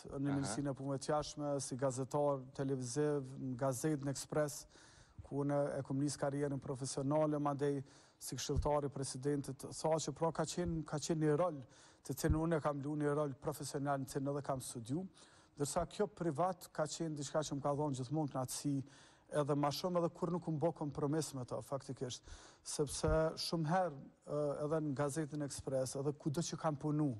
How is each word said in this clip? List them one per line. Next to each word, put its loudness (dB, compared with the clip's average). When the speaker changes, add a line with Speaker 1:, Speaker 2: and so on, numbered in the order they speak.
Speaker 1:
në -12
Speaker 2:
Aha. -4
Speaker 1:
Ministrinë 0
e -2
Punëve -2
të -4
Jashtme, 0
si -4
gazetar 2
televiziv, 0
në -4
gazetë, 0
në 0
Ekspres, -2
ku -4
unë 2
e -2
kum 0
nis 0
karrierën 0
profesionale, 2
mandej 2
si -8
këshilltar 2
i -2
presidentit, -2
tha 0
që -2
pra 0
ka 0
qenë, 0
ka -4
qenë 2
një 6
rol, 2
të -4
cilin 4
unë 4
e 0
kam 0
lu -2
një 4
rol 2
profesional, -2
në -8
cilin 0
edhe -4
kam -2
studiu, -4
ndërsa 0
kjo 0
privat 0
ka -2
qenë -4
diçka -2
që -2
më -2
ka 2
dhënë 0
gjithmonë 0
kënaqësi, 0
edhe 2
ma 4
shumë 0
edhe 4
kur -2
nuk -2
më 2
bo 2
kompromis 0
me -4
to, -4
faktikisht, -6
sepse 0
shumë 0
herë, 2
ë, -2
edhe 2
në 2
gazetën 0
Ekspres, -2
edhe 2
kudo 0
që -2
kam 0
punu, 4